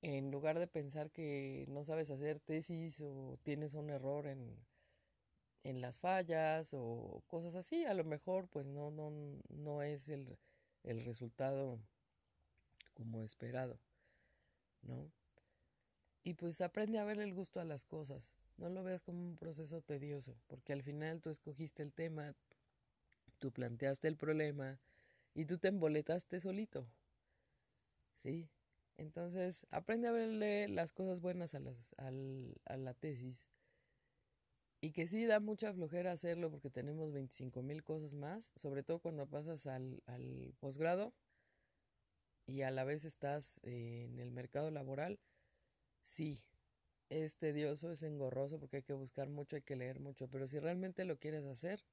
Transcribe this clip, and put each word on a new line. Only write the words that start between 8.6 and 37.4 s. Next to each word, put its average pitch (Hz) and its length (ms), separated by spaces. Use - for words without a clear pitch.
no, 143 240
no, 151 200
no 147 340
es 143 260
el, 139 300
el 117 220
resultado 127 720
como 113 280
esperado, 120 560
¿no? 131 280
Y, 175 100
pues, 170 260
aprende 214 380
a 208 60
ver 208 160
el 202 140
gusto 180 260
a 170 40
las 151 200
cosas. 139 520
No 170 120
lo 185 140
veas 185 200
como 175 180
un 175 160
proceso 160 460
tedioso, 139 540
porque 131 260
al 139 100
final 151 380
tú 160 100
escogiste 151 520
el 147 100
tema, 156 420
tú 131 140
planteaste 131 560
el 156 80
problema 147 640
y 156 120
tú 170 120
te 185 100
emboletaste 165 720
solito, 185 460
¿sí? 156 320
Entonces, 175 760
aprende 226 380
a 233 40
verle 214 560
las 170 240
cosas 185 280
buenas 175 340
a 139 60
las, 127 380
al, 135 560
a - 100
la 131 180
tesis. 127 540
Y 156 60
que 165 160
sí 214 200
da 214 120
mucha 208 340
flojera 175 380
hacerlo 170 400
porque 143 180
tenemos 147 440
veinticinco 127 500